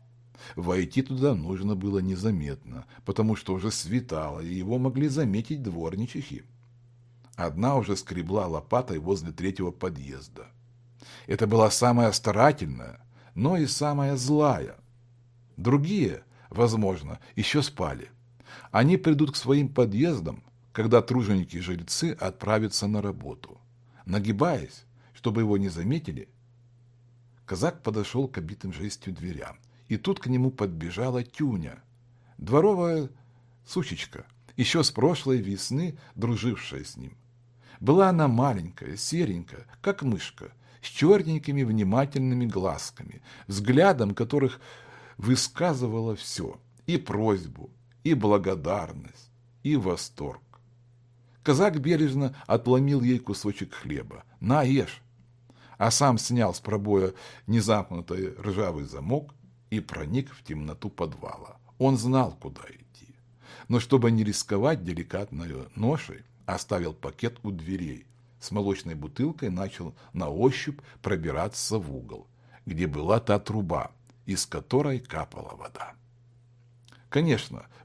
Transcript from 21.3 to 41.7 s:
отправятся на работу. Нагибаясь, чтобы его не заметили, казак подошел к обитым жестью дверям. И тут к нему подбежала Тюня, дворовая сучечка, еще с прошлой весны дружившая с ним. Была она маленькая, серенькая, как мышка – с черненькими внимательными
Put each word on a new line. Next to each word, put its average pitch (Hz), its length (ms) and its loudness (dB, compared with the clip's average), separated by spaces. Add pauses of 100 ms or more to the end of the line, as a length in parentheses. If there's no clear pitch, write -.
отправятся 104 760 -2
на 104 160 -2
работу. - 580 -10 (460)
Нагибаясь, 104 800 0 (340)
чтобы 113 220 0
его 104 160 2
не 98 100 0
заметили, 85 600 -4 (1160)
казак 117 380 -2
подошел 113 460 -2
к - 100 -10
обитым 92 340 -10
жестью 95 400 -10
дверям. 82 460 -10 (300)
И 110 80 0
тут 185 240 -2
к - 80 -8
нему 127 220 2
подбежала 104 760 -4
Тюня, 101 580 -4 (560)
дворовая 165 720 2 (560)
сучечка, - 580 -8 (320)
еще 139 260 2
с - 80 2
прошлой 135 480 2
весны 120 600 -4 (160)
дружившая 110 720 -2
с - 120 -16
ним. 67 200 -16 (640)
Была 170 280 6
она 165 200 4
маленькая, 107 680 0
серенькая, 98 720 -4 (140)
как 196 220 -2
мышка – 104 500 -4 (300)
с - 40 -12
черненькими 156 760 4
внимательными 123 840 2